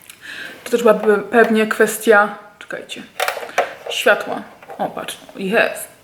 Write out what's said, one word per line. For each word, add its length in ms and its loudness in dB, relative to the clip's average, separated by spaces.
to 80 -12
też 100 0
byłaby 360 4
pewnie 500 2
kwestia... 680 2
Czekajcie, 420 -16
światła. 520 0
O, 80 -4
patrz, 320 -8
jest. 520 0